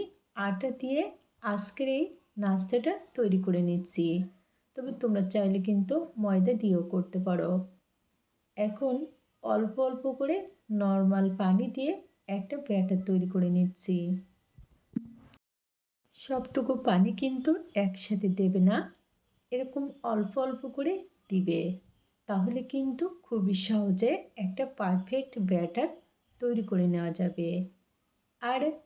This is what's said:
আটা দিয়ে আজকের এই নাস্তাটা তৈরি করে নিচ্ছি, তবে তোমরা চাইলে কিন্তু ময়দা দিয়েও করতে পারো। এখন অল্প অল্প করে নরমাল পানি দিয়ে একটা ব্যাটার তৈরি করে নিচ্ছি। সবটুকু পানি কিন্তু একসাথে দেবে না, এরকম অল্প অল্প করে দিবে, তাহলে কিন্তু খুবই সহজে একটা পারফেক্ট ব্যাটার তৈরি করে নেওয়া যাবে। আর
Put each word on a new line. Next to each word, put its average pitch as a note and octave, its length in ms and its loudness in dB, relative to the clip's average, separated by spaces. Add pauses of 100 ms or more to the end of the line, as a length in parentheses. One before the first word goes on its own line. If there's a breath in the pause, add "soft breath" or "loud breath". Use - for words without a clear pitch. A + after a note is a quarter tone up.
(460)
আটা G3 220 -2 (120)
দিয়ে C4+ 200 -2 (520)
আজকের G#3 360 -4 (100)
এই D#4 60 0 (380)
নাস্তাটা G3+ 500 0 (240)
তৈরি G3+ 300 4
করে F3+ 220 2
নিচ্ছি, F3 380 0 (720 soft breath)
তবে C4 160 -8 (100)
তোমরা G#3 200 2 (120)
চাইলে G3 240 2 (100)
কিন্তু G3+ 260 2 (280)
ময়দা G3 400 4
দিয়েও F#3 200 4 (100)
করতে F#3 340 -2
পারো। E3+ 240 0 (1080)
এখন G#3+ 380 -2 (480)
অল্প A3 320 0 (140)
অল্প B3+ 160 -6 (140)
করে C#4+ 180 0 (440)
নরমাল G3 460 4 (140)
পানি F#3+ 260 4 (100)
দিয়ে C#4 160 0 (440)
একটা G3+ 200 -6 (100)
ব্যাটার F#3 420 0
তৈরি F3+ 260 2
করে F3+ 220 2
নিচ্ছি। F3+ 400 0 (2250)
সবটুকু C4 540 -2 (160)
পানি G3 220 6 (120)
কিন্তু C4 280 0 (340)
একসাথে F#3+ 440 -2 (120)
দেবে F#3+ 280 4
না, G#3+ 80 4 (760)
এরকম C4 320 -4 (280)
অল্প G#3 200 0 (120)
অল্প C4+ 180 -4 (140)
করে C#4 160 0 (380)
দিবে, F#3 300 2 (680)
তাহলে G#3+ 320 0 (120)
কিন্তু C4+ 320 -2 (220)
খুবই G3+ 280 0 (120)
সহজে G#3 460 2 (320)
একটা F#3 200 -4 (140)
পারফেক্ট F#3+ 540 -2 (180)
ব্যাটার F3 380 0 (520)
তৈরি A#3+ 300 0
করে F3+ 240 2
নেওয়া E3+ 260 -2
যাবে। F3 280 -2 (920)
আর B3 180 0 (260)